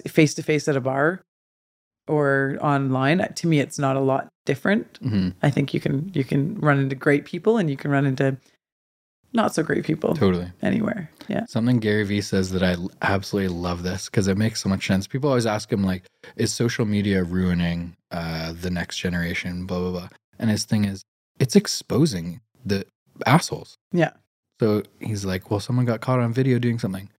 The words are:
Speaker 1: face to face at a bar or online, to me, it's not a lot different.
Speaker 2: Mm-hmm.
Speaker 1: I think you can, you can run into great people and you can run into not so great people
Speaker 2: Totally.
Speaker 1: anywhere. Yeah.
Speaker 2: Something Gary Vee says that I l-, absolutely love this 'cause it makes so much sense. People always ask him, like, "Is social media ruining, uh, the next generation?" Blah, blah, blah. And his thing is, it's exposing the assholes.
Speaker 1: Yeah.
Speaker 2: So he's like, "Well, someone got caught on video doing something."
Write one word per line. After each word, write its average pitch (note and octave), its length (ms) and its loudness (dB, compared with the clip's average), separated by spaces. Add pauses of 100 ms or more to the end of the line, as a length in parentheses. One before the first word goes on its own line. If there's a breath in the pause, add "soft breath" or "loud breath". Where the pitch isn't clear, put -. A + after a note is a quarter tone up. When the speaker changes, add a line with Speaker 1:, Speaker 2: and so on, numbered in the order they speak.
Speaker 1:
face D#3 280 6
to D#3 80 -6
face D3+ 240 0
at D3 80 2
a B2+ 60 0
bar C#3 400 0 (840)
or C#3 540 2
online, C#3 580 2 (160)
to - 120 -2
me, D#3 120 4
it's - 200 -2
not C3+ 160 2
a C3+ 60 0
lot C3+ 260 0 (180)
different. G3 560 -2
Speaker 2:
Mm-hmm. G2 280 0 (140)
Speaker 1:
I D3 80 6
think C#3 220 0
you - 60 0
can, D3 340 -2
you C3+ 100 0
can D3+ 360 0
run C#3+ 200 0
into C3+ 160 -2
great C#3+ 300 0
people G#3+ 320 0
and E3+ 120 0
you C#3 80 -4
can C#3+ 140 -4
run C#3 140 2
into C3+ 300 0 (960 soft breath)
not A3 220 0
so - 80 0
great - 240 -2
people D#3+ 300 0
Speaker 2:
Totally. F2+ 360 0 (120)
Speaker 1:
anywhere. G3 460 -2 (180)
Yeah. - 180 -4
Speaker 2:
Something A#2+ 320 2
Gary G#2+ 260 2
Vee G2+ 180 0
says F#2+ 300 0
that F#2 120 2
I F2+ 100 4
l-, F2 180 -6 (120)
absolutely G2 520 -2
love F2 280 -4
this F#2 260 -6
'cause F#2+ 180 0
it F#2+ 120 2
makes A2 240 0
so G2 60 -2
much F#2+ 180 0
sense. G2 180 2
People C#3 240 -2
always B2 160 2
ask G#2+ 260 -2
him, G2+ 120 0
like, F#2 220 -2 (300 loud breath)
"Is A2+ 160 0
social A#2+ 340 0
media G2+ 380 2
ruining, F2 720 0 (140)
uh, E2 500 -6
the F2+ 120 -4
next F2 260 -6
generation?" F2 720 -4
Blah, F#2 140 -4
blah, F2+ 100 -2
blah. F2+ 180 -8 (300)
And A2+ 100 0
his G#2 160 0
thing G#2+ 200 0
is, G2 180 -6 (340)
it's C3 180 2
exposing A2 840 0 (240)
the G2 220 -2 (400)
assholes. - 480 2 (160)
Speaker 1:
Yeah. E3 220 2 (460)
Speaker 2:
So G#2+ 220 2 (180)
he's G#2 260 -4
like, F#2+ 260 -4
"Well, G#2 80 0
someone B2 260 0
got A2+ 160 -2
caught B2+ 180 0
on A#2 140 0
video C3 240 2
doing A#2+ 220 0
something." G2 280 -6 (100)